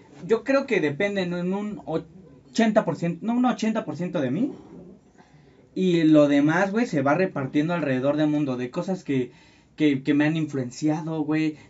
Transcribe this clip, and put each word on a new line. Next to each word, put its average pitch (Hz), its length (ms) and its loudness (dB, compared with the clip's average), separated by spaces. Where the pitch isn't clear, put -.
yo 220 180 0
creo 269 220 0
que 196 140 0
dependen 180 540 -2
en 180 180 -2
un 202 320 -6
ochenta - 1000 -2
por 151 100 -4
ciento, 170 300 -4
no, 160 80 -2
un 247 100 2
ochenta 220 400 0
por 147 120 -8
ciento 175 260 -4
de 120 80 -2
mí 247 220 -2
y 175 300 2
lo 151 240 8
demás, 160 420 4
güey, 226 160 0
se 143 160 -2
va 139 120 4
repartiendo 156 600 0
alrededor 139 420 0
del 151 120 2
mundo, 147 280 0
de 127 140 -6
cosas 180 320 -4
que, 127 300 -2
que, 143 300 2
que 147 100 2
me 147 100 4
han 156 120 2
influenciado, 151 880 -2
güey, 156 320 -2